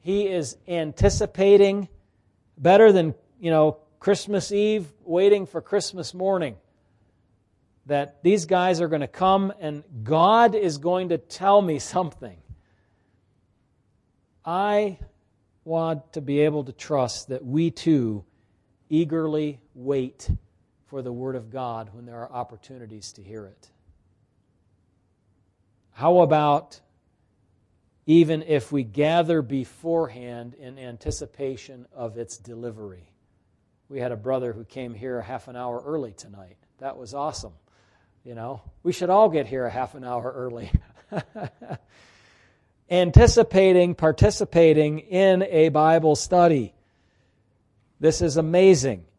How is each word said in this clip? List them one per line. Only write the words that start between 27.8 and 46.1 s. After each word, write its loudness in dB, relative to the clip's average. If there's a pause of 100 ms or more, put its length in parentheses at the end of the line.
even 4
if -4
we -4
gather 0
beforehand -8
in -20
anticipation -12
of -12
its -14
delivery? -16 (800)
We -14
had -6
a -8
brother -6
who -14
came -14
here -10
a -10
half -14
an -18
hour -10
early -10
tonight. -20 (180)
That -12
was -20
awesome. -10 (720)
You -18
know, -12 (220)
we -2
should -6
all 4
get -2
here -6
a -4
half -8
an -18
hour -8
early. -12 (400)
<laughs> -16
Anticipating, 4
participating 2
in 2
a 4
Bible 4